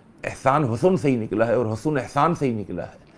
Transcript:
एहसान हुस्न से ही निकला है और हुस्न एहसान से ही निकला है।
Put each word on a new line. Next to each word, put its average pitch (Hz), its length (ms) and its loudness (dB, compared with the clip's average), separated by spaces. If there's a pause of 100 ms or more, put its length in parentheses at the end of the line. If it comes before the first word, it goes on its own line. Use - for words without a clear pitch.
(240)
एहसान 143 420 0
हुस्न 127 320 2
से 147 120 0
ही 127 80 2
निकला 110 280 0
है 117 120 2
और 123 100 2
हुस्न 139 300 -2
एहसान 143 380 0
से 147 100 -2
ही 123 80 0
निकला 92 300 -6
है। - 140 -14 (200)